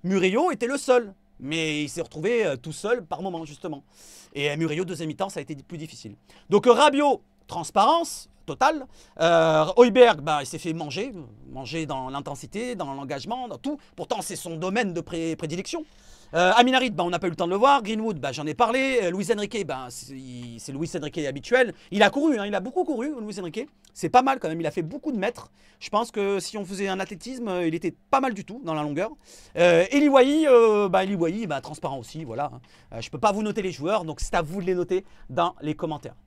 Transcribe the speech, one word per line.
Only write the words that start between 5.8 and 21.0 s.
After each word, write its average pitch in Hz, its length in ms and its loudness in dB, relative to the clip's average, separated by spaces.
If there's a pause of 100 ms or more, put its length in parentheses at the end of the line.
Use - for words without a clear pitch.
Donc, 208 160 6
euh, 233 60 10
Rabiot, 277 500 4 (240)
transparence 226 840 0 (160)
totale. 262 400 0 (340)
Euh, 160 460 4 (120)
Højbjerg, 240 440 8
bah, 151 200 0
il 135 40 -8
s'est 156 140 -10
fait 165 140 -4
manger, 170 380 -6 (400)
manger 139 360 -8
dans 131 220 -6
l'intensité, 156 680 -8
dans 147 180 -8
l'engagement, 139 540 -8
dans 147 100 -12
tout. 277 220 -6 (160)
Pourtant, - 260 -4
c'est 170 140 -8
son 165 220 -8
domaine 190 360 -2
de 160 80 -4
pré-, 165 340 -4
prédilection. 156 500 -8 (480)
Euh, 180 220 4
Amin 247 180 6
Harit, 262 160 2
bah, 175 140 -4
on 175 80 -2
n'a 170 80 -4
pas 185 80 -2
eu - 20 0
le 160 60 -6
temps 175 100 -2
de 175 60 -2
le 196 60 0
voir. 277 260 6
Greenwood, 214 360 -4
bah, 139 120 -6
j'en 147 160 -8
ai 151 80 -4
parlé. 254 480 2
Euh, 175 80 0
Luis 190 200 -4
Enrique, 208 360 -4
bah, 131 220 -8
c'est, - 240 -16
il, 123 460 -14
c'est - 120 -14
Luis 156 260 -6
Enrique 151 220 -6